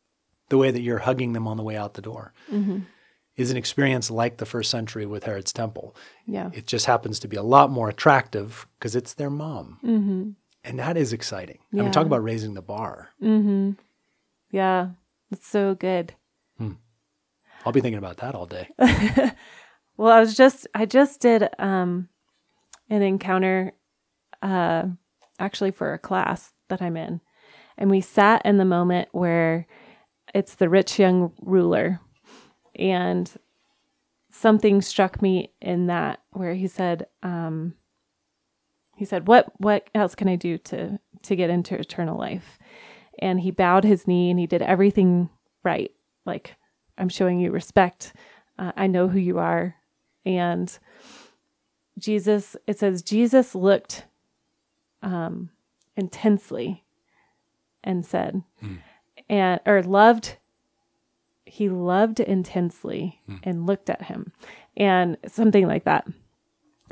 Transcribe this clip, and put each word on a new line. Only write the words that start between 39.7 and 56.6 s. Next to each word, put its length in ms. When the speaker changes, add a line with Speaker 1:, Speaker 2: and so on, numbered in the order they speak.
Speaker 2:
else 200
can 140
I 80
do 220
to, 400
to 140
get 140
into 280
eternal 400
life?" 400
And 220
he 100
bowed 340
his 220
knee 240
and 80
he 80
did 140
everything 720
right. 260
Like, 280
"I'm 100
showing 320
you 100
respect. 640
Uh, 180
I 120
know 200
who 100
you 200
are." 360
And 500
Jesus, 580
it 140
says, 220
Jesus 520
looked, 520
um, 480
intensely 880